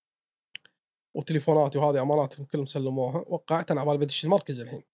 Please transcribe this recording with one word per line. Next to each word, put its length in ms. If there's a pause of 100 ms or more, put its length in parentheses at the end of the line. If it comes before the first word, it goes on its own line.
(1160)
وتليفوناتي 640
وهذه 240
أماناتهم 440
كلهم 200
سلموها. 600
وقعت 440
أنا 100
على 100
بال 80
بدش 260
المركز 360
الحين. 220 (120)